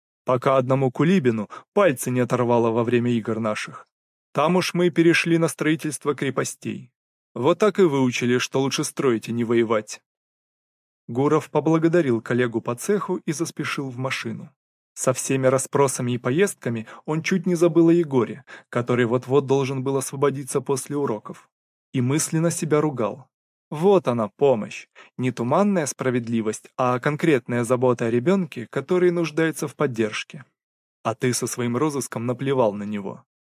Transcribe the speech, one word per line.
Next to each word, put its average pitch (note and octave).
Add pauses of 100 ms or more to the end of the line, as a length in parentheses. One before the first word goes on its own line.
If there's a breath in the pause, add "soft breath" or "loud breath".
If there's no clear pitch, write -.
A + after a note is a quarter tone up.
(240)
Пока C3+
одному C3
кулибину C3 (240 loud breath)
пальцы E3
не B2+
оторвало A#2
во A#2
время A#2+
игр A2
наших. A2+ (460)
Там D#3+
уж -
мы F3
перешли E3
на E3
строительство D3+
крепостей. C3 (420)
Вот C#3
так G#3+
и G3+
выучили, B2+
что C3+
лучше C#3
строить, B2
а A2+
не A#2+
воевать. A2+ (1040)
Гуров C#3+
поблагодарил D#3+
коллегу A#2+
по A#2+
цеху F#3
и E3
заспешил C#3+
в B2
машину. B2+ (440)
Со -
всеми C3
расспросами C3
и B2
поездками B2 (200 loud breath)
он D#3
чуть F#3
не F3+
забыл E3
о E3
Егоре, C#3+ (240 loud breath)
который B2
вот-вот B2+
должен C3+
был C3+
освободиться C#3
после C#3
уроков. B2+ (420)
И C3+
мысленно D#3
себя D3+
ругал. C3 (420)
Вот F3
она, A#2
помощь. - (280 loud breath)
Не B2+
туманная E3
справедливость, A#2
а B2
конкретная C#3+
забота B2
о A2+
ребёнке, C3
который F3
нуждается D#3+
в -
поддержке. A#2+ (600)
А A2+
ты B2+
со A#2+
своим A#2+
розыском C3
наплевал B2
на G2+
него. G2+ (300)